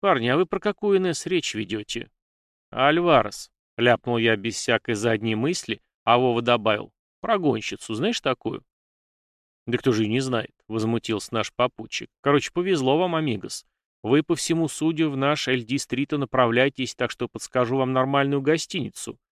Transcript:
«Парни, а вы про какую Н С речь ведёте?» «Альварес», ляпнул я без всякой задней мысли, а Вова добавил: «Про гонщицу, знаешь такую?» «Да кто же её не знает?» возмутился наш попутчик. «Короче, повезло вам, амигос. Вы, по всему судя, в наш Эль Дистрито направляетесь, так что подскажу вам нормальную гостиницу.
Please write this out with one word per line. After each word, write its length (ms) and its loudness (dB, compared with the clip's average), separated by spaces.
«Парни, 280 2
а 80 4
вы 100 2
про 140 -4
какую 380 0
Н 80 0
С 200 -4
речь 280 -2
ведёте?» 560 -8
«Альварес», 800 2
ляпнул 380 4
я 180 4
без 200 -4
всякой 380 0
задней 400 0
мысли, 460 -4
а 140 4
Вова 240 2
добавил: 500 0
«Про 180 0
гонщицу, 560 -2
знаешь 260 -4
такую?» 440 -4
«Да 120 -2
кто 140 2
же 120 2
её 60 -2
не 100 0
знает?» 320 -4
возмутился 680 -2
наш 180 -2
попутчик. 560 -4
«Короче, 320 2
повезло 460 2
вам, 160 0
амигос. 520 -4
Вы, 200 4
по 120 0
всему 340 -2
судя, 400 -2
в 80 -4
наш 320 -2
Эль 160 0
Дистрито 520 -4
направляетесь, 760 0
так 160 -4
что 180 -6
подскажу 480 -2
вам 160 0
нормальную 480 2
гостиницу. 800 -4